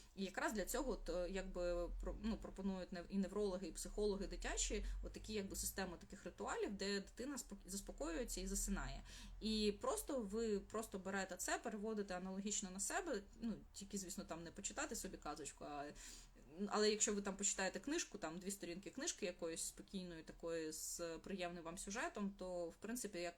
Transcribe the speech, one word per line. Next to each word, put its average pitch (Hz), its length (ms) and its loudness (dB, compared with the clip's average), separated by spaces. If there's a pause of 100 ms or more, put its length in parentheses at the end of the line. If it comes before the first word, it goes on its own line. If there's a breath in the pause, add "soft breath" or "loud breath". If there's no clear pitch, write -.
(160 loud breath)
І 196 80 0
якраз 254 300 2
для 185 120 4
цього 214 260 2
от, 147 180 0
е, 175 200 2
якби, 175 600 2 (120)
про-, 180 220 0
ну, 214 140 4
пропонують 190 560 0
нев-, 175 160 -4
і 196 80 2
неврологи, 190 500 4
і 160 40 -2
психологи 202 560 2
дитячі, 214 580 2 (180 loud breath)
от 175 100 -4
такі, 214 200 -6
якби, 196 220 0
системи 185 420 0
таких - 260 -12
ритуалів, 254 540 0
де 202 220 4
дитина 254 380 -4
спок-, - 320 -8
заспокоюється 220 720 0
і 190 60 0
засинає. 185 560 2 (380 loud breath)
І 214 400 6
просто 285 380 2
ви 214 400 2
просто 214 400 -2
берете 190 380 0
це, 320 200 2
переводите 208 600 0
аналогічно 190 540 0
на 190 80 -6
себе, 311 420 2 (200)
ну, 226 120 2 (200)
тільки, 202 240 -6
звісно, 180 260 -4
там 170 200 -4
не 160 80 -8
почитати 269 440 -2
собі 175 220 -4
казочку, 151 480 -6
а, 147 180 -2 (840 loud breath)
але 214 220 8
якщо 208 240 6
ви 202 80 2
там 196 140 -2
почитаєте 190 440 2
книжку, 285 380 0
там 165 220 -4
дві 190 120 -4
сторінки - 380 -6
книжки 294 360 -2
якоїсь 170 360 -2
спокійної, 175 600 -4
такої 165 480 -2
з - 300 -4 (220)
приємним 175 400 -2
вам 165 140 -4
сюжетом, 208 640 0
то, 175 300 0
в - 60 -8
принципі, 202 440 -2
як 175 180 0